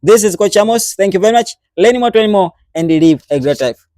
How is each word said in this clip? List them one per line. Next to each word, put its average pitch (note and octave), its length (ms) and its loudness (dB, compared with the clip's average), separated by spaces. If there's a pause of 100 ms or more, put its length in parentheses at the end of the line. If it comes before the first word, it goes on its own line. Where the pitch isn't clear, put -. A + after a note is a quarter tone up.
This G#3 220 4
is G3 120 -2
Coach G#3 220 -2
Amos. A3 380 -2
Thank F#3+ 180 -2
you F#3 60 0
very G#3+ 140 0
much. A#3 220 -2 (220)
Learn A#3+ 220 2
more, A#3+ 120 -2
train A3 200 0
more, F#3+ 200 0 (220)
and E3 140 -4
live D#3+ 420 2
a C#3+ 100 -2
great C3+ 220 -4
life. B2 240 -6 (120)